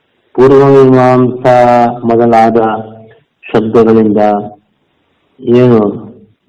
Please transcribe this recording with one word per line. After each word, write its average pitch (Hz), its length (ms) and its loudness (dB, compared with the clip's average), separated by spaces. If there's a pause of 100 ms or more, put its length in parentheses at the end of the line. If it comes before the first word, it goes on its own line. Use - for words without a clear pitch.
(340)
ಪೂರ್ವಮೀಮಾಂಸಾ 127 1500 2 (120)
ಮೊದಲಾದ 117 580 0 (1000)
ಶಬ್ದಗಳಿಂದ 110 640 0 (1200)
ಏನು 120 400 0 (680)